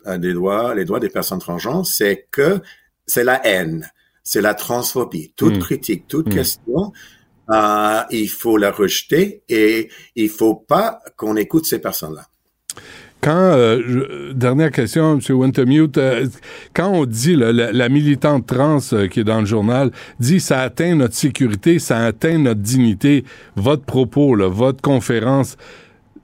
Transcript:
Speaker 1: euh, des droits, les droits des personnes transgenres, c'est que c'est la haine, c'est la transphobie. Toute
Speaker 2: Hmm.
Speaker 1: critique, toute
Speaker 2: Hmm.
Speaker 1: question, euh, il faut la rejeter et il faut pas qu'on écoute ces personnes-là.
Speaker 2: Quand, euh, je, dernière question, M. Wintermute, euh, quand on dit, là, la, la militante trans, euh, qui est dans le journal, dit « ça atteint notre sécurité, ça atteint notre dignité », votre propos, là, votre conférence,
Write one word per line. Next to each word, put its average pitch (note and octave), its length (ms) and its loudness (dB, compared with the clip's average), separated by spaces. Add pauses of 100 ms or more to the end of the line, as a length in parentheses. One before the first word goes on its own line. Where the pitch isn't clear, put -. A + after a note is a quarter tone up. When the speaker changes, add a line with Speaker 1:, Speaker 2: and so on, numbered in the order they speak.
Speaker 1:
euh, F#2 120 -6
des F2+ 140 -4
droits, G2+ 420 -2
les F#2 100 -2
droits G#2 160 -4
des G#2+ 80 -2
personnes F#2+ 320 -6
transgenres, A2+ 460 -6
c'est - 440 -2
que F3 300 0 (460)
c'est B2 180 0
la B2+ 220 0
haine, E2 440 -2 (340)
c'est G#2+ 180 -2
la G#2 120 2
transphobie. A#2+ 840 -6
Toute A2 200 0
Speaker 2:
Hmm. F#2 40 -2
Speaker 1:
critique, G2+ 460 -6
toute D#3+ 200 -4
Speaker 2:
Hmm. G#2 80 -2
Speaker 1:
question, D#3 580 -4 (580)
euh, G#2+ 600 0
il A2 180 -4
faut A2 280 0
la G2+ 160 2
rejeter D3 760 -2
et A2 400 2 (280)
il A2 120 0
faut A2 260 0
pas G3 460 -2 (160)
qu'on G#2+ 200 -4
écoute D#3+ 280 -2
ces - 140 -4
personnes-là. D#2 480 -10 (960)
Speaker 2:
Quand, D3+ 140 2
euh, C3 500 4
je, C3+ 460 -4
dernière C3 400 2
question, D3 460 2
M. C3 180 0
Wintermute, C3+ 600 2
euh, C3 300 0 (480)
quand F3+ 160 0
on E3 160 0
dit, A#2+ 300 0
là, A#2 160 4
la, A#2 200 0
la B2 160 2
militante C#3+ 580 2
trans, C#3+ 340 2 (120)
euh, G2+ 140 2
qui G#2+ 140 -2
est G#2+ 40 2
dans A2 140 0
le G#2+ 80 0
journal, A2+ 460 0 (260)
dit « C#3+ 220 2
ça C3 200 0
atteint E3 360 0
notre B2 180 2
sécurité, C3+ 640 0
ça A#2 260 -2
atteint D#3+ 340 0
notre A#2 220 2
dignité », B2 640 2 (320)
votre A2+ 280 0
propos, C3 500 2
là, G2 140 2
votre B2 340 -2
conférence, B2+ 720 0 (680)